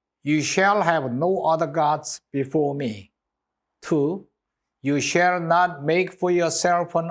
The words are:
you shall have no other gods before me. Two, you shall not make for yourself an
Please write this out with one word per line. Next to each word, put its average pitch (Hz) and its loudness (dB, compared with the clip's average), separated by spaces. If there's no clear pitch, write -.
you 151 0
shall 196 2
have 160 0
no 170 -2
other 165 2
gods 151 -2
before 143 -2
me. 110 -8
Two, 165 -2
you 143 0
shall 180 2
not 170 0
make 175 0
for 180 -2
yourself 175 0
an 165 -2